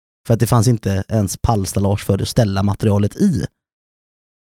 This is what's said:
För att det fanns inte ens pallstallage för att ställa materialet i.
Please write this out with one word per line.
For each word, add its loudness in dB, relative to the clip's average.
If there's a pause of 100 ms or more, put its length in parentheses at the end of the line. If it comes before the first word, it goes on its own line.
(260)
För 2
att 0
det 2
fanns 2
inte 0
ens -2
pallstallage -2
för 0
att -4
ställa 0
materialet 0
i. 0 (960)